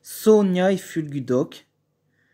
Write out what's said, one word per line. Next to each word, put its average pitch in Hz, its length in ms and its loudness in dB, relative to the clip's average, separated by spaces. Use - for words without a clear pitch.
Sonia 196 680 2
et 185 60 -2
Fulgudok. 143 880 -6